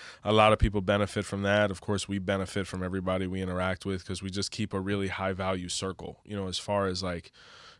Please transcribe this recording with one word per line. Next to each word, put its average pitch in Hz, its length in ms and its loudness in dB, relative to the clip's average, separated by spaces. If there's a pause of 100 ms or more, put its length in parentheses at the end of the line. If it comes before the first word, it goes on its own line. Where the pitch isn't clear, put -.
(240)
a 107 80 2
lot 107 200 8
of 107 60 6
people 104 220 4
benefit 101 440 2
from 98 180 -4
that. 101 280 4
Of 92 100 -6
course, - 280 -2
we 101 100 -2
benefit 95 480 -2
from 92 160 -6
everybody 92 460 0
we 95 120 -2
interact 92 460 -2
with, 95 180 -4
'cause 92 180 -6
we 98 80 -6
just 95 200 -4
keep 107 240 -4
a 98 60 -2
really 98 260 0
high-value 95 640 -2
circle, 87 560 -6
you 104 100 -10
know, 98 140 -4
as 90 100 -4
far 101 300 2
as, 90 120 -2
like, 90 300 -4 (500)